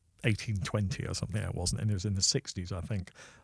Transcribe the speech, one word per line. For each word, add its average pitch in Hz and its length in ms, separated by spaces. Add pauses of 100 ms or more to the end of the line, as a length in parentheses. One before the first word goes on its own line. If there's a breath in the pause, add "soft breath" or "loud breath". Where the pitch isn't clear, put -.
(240)
eighteen 107 340
twenty 98 480
or 95 100
something. - 260
It 90 140
wasn't, 87 260
and 107 80
it 104 60
was 92 100
in 101 80
the 98 80
sixties, - 500
I 87 100
think, 92 280 (340 loud breath)